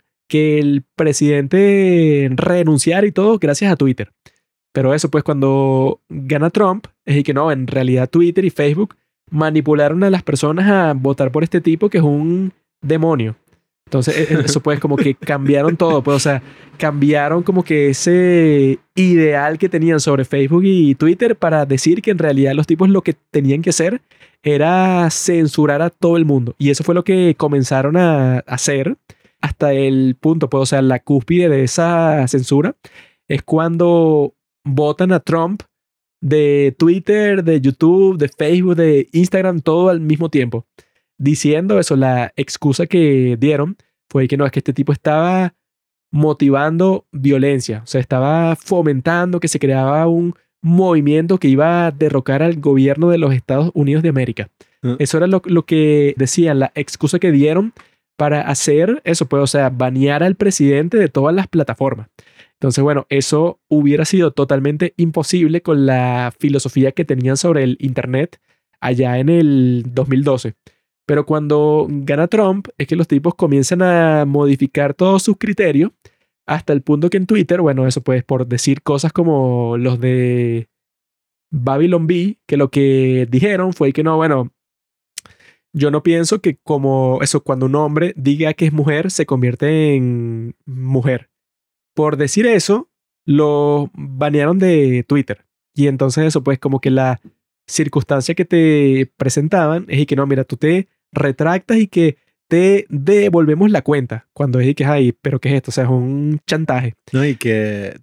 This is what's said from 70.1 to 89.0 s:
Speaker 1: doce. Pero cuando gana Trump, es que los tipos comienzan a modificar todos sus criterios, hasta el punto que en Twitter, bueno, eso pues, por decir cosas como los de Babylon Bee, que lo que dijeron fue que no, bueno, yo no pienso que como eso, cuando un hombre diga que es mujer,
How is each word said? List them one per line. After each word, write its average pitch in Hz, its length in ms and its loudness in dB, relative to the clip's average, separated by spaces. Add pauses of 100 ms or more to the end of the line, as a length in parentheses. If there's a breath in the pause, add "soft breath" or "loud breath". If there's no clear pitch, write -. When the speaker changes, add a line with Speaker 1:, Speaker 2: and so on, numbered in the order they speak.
Speaker 1:
doce. 123 300 -2 (540 soft breath)
Pero 147 160 0
cuando 151 640 0
gana 147 380 -2
Trump, 202 480 0
es 139 100 -6
que - 80 -4
los 170 140 0
tipos 151 260 0
comienzan 147 460 0
a 165 460 2
modificar 143 640 0
todos 190 300 2
sus 202 160 0
criterios, 185 520 0 (560 soft breath)
hasta 151 280 -2
el 139 80 -2
punto 151 260 0
que 202 80 -2
en 185 100 -2
Twitter, 185 360 0
bueno, 131 240 0
eso 127 160 -2
pues, 127 220 -2
por 127 220 -2
decir 123 360 -2
cosas 147 320 -2
como 127 640 0
los 123 220 -2
de 123 680 -2 (800)
Babylon 156 560 0
Bee, 180 400 -2
que 147 120 -2
lo 139 120 0
que 131 600 0
dijeron 185 420 0
fue 139 220 0
que 156 80 -2
no, 160 160 0
bueno, 143 340 0 (1200 soft breath)
yo 147 180 0
no 147 120 -2
pienso 165 380 0
que 156 160 -2
como 135 640 0
eso, 143 200 -2
cuando 131 240 -2
un 135 80 0
hombre 151 420 0
diga 147 380 -2
que 165 120 -2
es 147 60 0
mujer, 151 380 -2